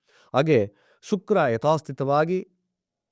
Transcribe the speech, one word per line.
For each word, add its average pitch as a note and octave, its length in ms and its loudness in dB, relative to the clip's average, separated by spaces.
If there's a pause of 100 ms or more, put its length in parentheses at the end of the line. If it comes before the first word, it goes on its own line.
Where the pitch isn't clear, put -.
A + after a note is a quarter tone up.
(340)
ಹಾಗೆ B2+ 380 2 (300)
ಶುಕ್ರ G3 360 -2
ಯಥಾಸ್ಥಿತವಾಗಿ D3 1120 -2 (640)